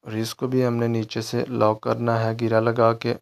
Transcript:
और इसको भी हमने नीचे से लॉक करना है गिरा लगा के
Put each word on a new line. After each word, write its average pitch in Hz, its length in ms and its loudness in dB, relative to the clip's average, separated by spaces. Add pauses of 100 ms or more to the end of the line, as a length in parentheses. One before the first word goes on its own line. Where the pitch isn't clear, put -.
और 110 120 -8
इसको 117 320 -4
भी 127 140 2
हमने 120 260 0
नीचे 113 340 -2
से 120 220 -2
लॉक 110 380 0
करना 117 340 0
है 113 200 0
गिरा 113 240 2
लगा 113 320 4
के 113 300 -2